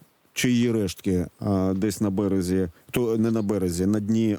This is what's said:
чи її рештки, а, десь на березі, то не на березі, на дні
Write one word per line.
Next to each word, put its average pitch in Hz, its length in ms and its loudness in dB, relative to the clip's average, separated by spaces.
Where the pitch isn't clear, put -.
чи - 180 0
її 120 220 2
рештки, 92 540 0
а, 95 360 0
десь 101 240 -2
на 101 100 0
березі, 95 580 0
то 113 260 0
не 113 140 2
на 113 120 0
березі, 92 440 0
на 104 140 2
дні 110 380 0